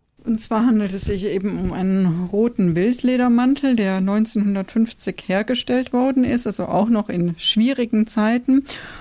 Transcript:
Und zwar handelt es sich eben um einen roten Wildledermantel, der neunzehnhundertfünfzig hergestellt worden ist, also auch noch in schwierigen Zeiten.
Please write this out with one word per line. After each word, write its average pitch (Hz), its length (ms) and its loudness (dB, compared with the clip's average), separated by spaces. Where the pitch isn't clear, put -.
Und 226 160 -2
zwar 226 240 0
handelt 208 300 2
es 190 60 -8
sich 202 240 -4
eben 185 340 -2
um 180 120 -2
einen 185 600 0
roten 202 440 2
Wildledermantel, 247 1000 2
der 190 260 0
neunzehnhundertfünfzig 202 1300 -2
hergestellt 240 680 -2
worden 254 300 2
ist, 240 240 0
also - 180 -4
auch 196 240 0
noch 208 200 0
in 175 280 -2
schwierigen 233 720 2
Zeiten. 247 560 2